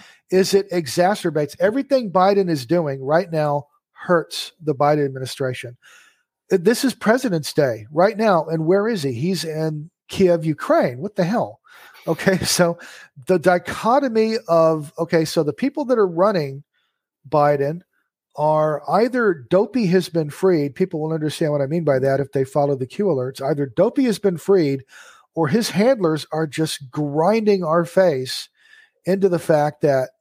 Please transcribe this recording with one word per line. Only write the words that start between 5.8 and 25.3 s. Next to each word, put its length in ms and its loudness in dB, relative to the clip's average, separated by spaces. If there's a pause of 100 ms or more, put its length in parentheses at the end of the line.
Uh, 100 2
this 240 2
is 80 0
President's 600 -2
Day 380 0
right 260 2
now. 280 2
And 200 -4
where 220 2
is 160 -4
he? 100 -2
He's 300 -2
in 460 -6 (180)
Kiev, 380 2
Ukraine. 540 0
What 160 -10
the 100 0
hell? 340 -4 (480)
Okay. 300 0
<laughs> 80 -4
So 320 0 (500)
the 120 2
dichotomy 960 0 (120)
of, 500 2
okay, 280 0
so 180 -2
the 100 -2
people 320 -4
that 120 0
are 100 2
running 560 -2 (640)
Biden 540 2 (540)
are 540 0
either 600 0
Dopey 380 2
has 220 2
been 200 -2
freed. 460 0
People 260 -4
will 120 -4
understand 380 -2
what 100 -2
I 60 -2
mean 160 -2
by 160 2
that 200 2
if 120 -4
they 140 0
follow 300 0
the 120 -8
Q 180 -4
alerts. 360 -2
Either 240 -2
Dopey 400 0
has 140 0
been 180 0
freed 480 0 (500)